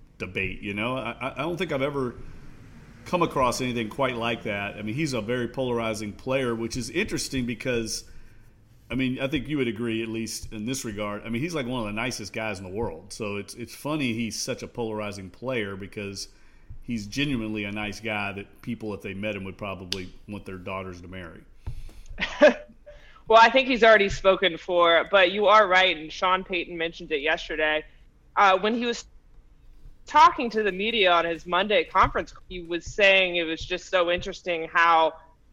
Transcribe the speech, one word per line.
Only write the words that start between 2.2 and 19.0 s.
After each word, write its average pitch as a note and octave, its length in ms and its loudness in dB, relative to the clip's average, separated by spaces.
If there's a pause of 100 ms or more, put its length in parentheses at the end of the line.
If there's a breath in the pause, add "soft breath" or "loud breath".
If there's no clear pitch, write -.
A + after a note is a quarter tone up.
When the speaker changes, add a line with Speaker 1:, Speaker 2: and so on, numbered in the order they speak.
Speaker 1:
come F3+ 160 0
across C3+ 400 0
anything A#2+ 280 -2
quite B2+ 260 -2
like A#2 280 -2
that. G2+ 320 -4
I G#2 60 -12
mean, G#2+ 140 -6
he's D3 180 -2
a A#2 80 -2
very A#2+ 260 -2
polarizing A2+ 680 -2
player, B2+ 420 -2
which A2+ 200 -4
is A#2+ 140 -6
interesting C#3+ 560 -2
because, A#2 580 -4 (840 soft breath)
I A#2+ 60 -6
mean, B2+ 240 0
I C3+ 80 -2
think C3 200 -2
you D3 100 -2
would B2+ 100 2
agree, A2+ 340 -2
at A2 80 -6
least A2+ 420 -8
in G#2+ 140 -8
this C3 200 -6
regard. G#2 380 -6
I A2+ 60 -10
mean, A#2 120 -2
he's, E3+ 120 -4
like, C#3 140 -4
one B2+ 140 -4
of A2 40 -4
the G#2 80 -6
nicest A2+ 400 -6
guys A2 240 -6
in F#2+ 80 -12
the F2+ 60 -12
world. F#2+ 420 -8
So G2+ 240 -6
it's, G2+ 160 -10
it's A#2+ 220 -14
funny C#3+ 380 -2
he's A2 260 -4
such - 240 -6
a G#2+ 40 -12
polarizing G#2 640 -8
player A2 460 -6
because G2 520 -10 (540 soft breath)
he's G#2+ 260 -6
genuinely A2 580 -4
a G2+ 60 -6
nice G#2 280 -6
guy G#2 340 -4
that - 280 -14
people, A2 320 -8
if F#2+ 80 -10